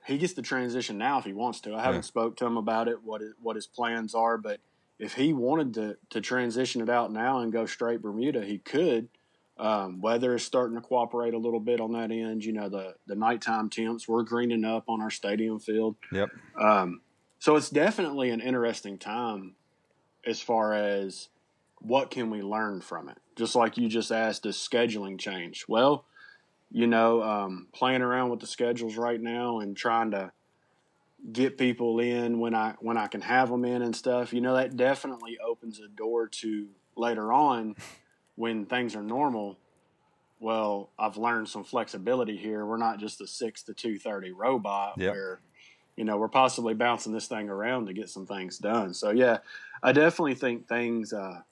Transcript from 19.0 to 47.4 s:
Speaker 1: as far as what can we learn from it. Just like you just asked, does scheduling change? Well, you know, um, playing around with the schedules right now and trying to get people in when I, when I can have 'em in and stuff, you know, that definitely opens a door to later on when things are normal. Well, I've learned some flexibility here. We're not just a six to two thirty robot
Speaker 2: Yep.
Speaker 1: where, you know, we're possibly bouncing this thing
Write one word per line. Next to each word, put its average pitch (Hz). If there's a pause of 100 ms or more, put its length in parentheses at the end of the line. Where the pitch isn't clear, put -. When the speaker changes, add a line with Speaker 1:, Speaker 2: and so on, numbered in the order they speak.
Speaker 1:
as 113
far 110
as 101 (520)
what 131
can 113
we 104
learn 104
from 80
it. - (180)
Just 113
like 113
you 120
just 110
asked, 110
does 101
scheduling 107
change? 92
Well, 135 (680)
you 117
know, 113
um, 101
playing 127
around 123
with 117
the 117
schedules 117
right 117
now 117
and 101
trying 113
to 95 (1000)
get 127
people 120
in 120
when 117
I, 110
when 113
I 104
can 104
have 127
'em 123
in 123
and 117
stuff, 123
you 120
know, 127
that 131
definitely 123
opens 113
a 104
door 110
to 107 (280)
later 113
on 123 (600)
when 113
things 123
are 107
normal. 110 (840)
Well, 107
I've 104
learned 113
some 101
flexibility 110
here. 107
We're 110
not 113
just 107
a 98
six -
to 107
two 110
thirty 98
robot 101
Speaker 2:
Yep. 95
Speaker 1:
where, 95 (560)
you 113
know, 107
we're 110
possibly 123
bouncing 117
this 110
thing 107